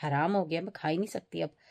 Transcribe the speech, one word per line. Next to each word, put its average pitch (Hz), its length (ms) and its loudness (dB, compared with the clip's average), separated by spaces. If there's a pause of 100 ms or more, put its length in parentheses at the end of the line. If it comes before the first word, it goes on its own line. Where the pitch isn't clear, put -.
हराम 151 320 2
हो 196 120 4
गया, 160 160 0
मैं 196 100 -6
खा - 160 -6
ही 156 100 2
नहीं 202 100 0
सकती - 340 -8
अब, 160 80 -2 (220)